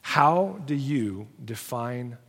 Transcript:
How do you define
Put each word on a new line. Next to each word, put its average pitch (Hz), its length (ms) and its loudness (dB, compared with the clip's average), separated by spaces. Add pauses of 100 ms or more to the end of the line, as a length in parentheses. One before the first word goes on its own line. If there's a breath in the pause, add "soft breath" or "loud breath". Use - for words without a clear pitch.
How 180 640 4
do 143 100 -2
you 117 540 -2 (140)
define 120 720 -6 (120)